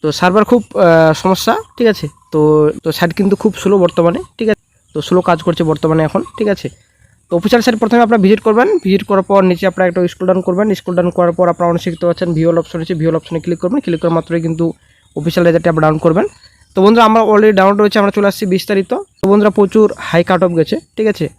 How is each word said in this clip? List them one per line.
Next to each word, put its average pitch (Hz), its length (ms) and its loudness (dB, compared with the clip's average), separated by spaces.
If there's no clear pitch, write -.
তো 156 100 -4
সার্ভার 180 320 2
খুব, 240 200 2
আহ, 165 380 4
সমস্যা, 190 440 -2
ঠিক 233 100 0
আছে? 196 200 -2
তো, 151 400 2
তো 160 80 -4
সাইট 170 220 -2
কিন্তু 196 220 0
খুব 202 200 -2
স্লো 202 220 0
বর্তমানে, 175 420 0
ঠিক 220 120 -4
আছে? 214 120 -4
তো 151 80 -8
স্লো 175 200 0
কাজ 170 200 -2
করছে 170 220 -4
বর্তমানে 160 400 -2
এখন, 156 200 -4
ঠিক 214 100 -4
আছে? 190 220 -4
তো 175 80 -2
অফিসিয়াল 214 240 2
সাইট 226 180 0
প্রথমে 233 220 2
আপনারা 226 200 2
ভিজিট 202 180 4
করবেন, 247 440 0
ভিজিট 190 200 0
করার 196 200 0
পর 196 200 2
নিচে 185 240 0
আপনারা 185 200 0
একটু 180 200 -2
স্ক্রল 185 200 -6
ডাউন 185 140 0
করবেন, 190 320 -2
স্ক্রল 180 220 -6
ডাউন 180 140 0
করার 175 220 0
পর 175 180 0
আপনারা 170 200 -2
অনেক 170 120 -2
শিখতে 170 240 -6
পাচ্ছেন 175 280 -2
ভিউয়াল 165 240 0
অপশন 165 240 -6
আছে, 165 120 -6
ভিউয়াল 160 220 -2
অপশনে 165 240 -6
ক্লিক 170 200 -6
করবেন, 202 200 -2
ক্লিক 165 220 -6
করা 170 80 -2
মাত্রই 165 320 -4
কিন্তু 165 320 -4
অফিসিয়াল 170 300 -2
রেজাল্টটি 165 240 2
আপনারা 160 120 0
ডাউনলোড 156 200 0
করবেন। 170 240 2
তো 190 60 0
বন্ধুরা, 226 240 4
আমরা 220 160 4
already 214 300 4
ডাউনলোড 196 300 2
রয়েছে, 208 180 2
আমরা 202 120 0
চলে 202 160 0
আসছি 202 180 -4
বিশ 185 200 -2
তারিখ। 196 220 -2
তো, 381 160 -6
তো 190 80 -2
বন্ধুরা, 208 200 4
প্রচুর 208 480 2
হাই - 260 -2
কাট 180 200 0
অফ 180 140 0
গেছে, 160 220 -2
ঠিক 220 100 -2
আছে? 185 320 -4